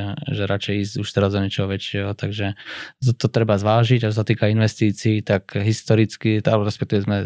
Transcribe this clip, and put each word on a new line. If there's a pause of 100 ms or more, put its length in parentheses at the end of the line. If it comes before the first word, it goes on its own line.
(240)
že
radšej
ísť
už
teraz
do
niečoho
väčšieho,
takže (400)
z-,
to
treba
zvážiť.
A
čo
sa
týka
investícií,
tak
historicky,
alebo
respektíve
sme